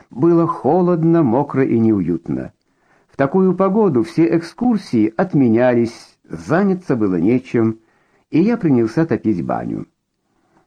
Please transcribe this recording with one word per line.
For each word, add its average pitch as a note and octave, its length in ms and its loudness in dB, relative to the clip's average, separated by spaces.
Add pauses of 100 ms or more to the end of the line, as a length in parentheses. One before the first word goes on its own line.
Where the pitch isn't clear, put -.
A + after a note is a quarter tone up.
Было E3 380 0
холодно, E3+ 760 0
мокро C3+ 440 0
и A#2+ 140 0
неуютно. E2+ 720 -2 (560)
В - 80 -20
такую F#3 360 0
погоду F#3+ 500 0
все E3 340 0
экскурсии E3 800 -2
отменялись, B2 1080 0
заняться E3 720 -2
было G#2 200 0
нечем, A2+ 640 0 (500)
и C#3+ 120 0
я A3+ 160 0
принялся C#3+ 480 0
топить G#2 400 -2
баню. A#1 420 -6 (800)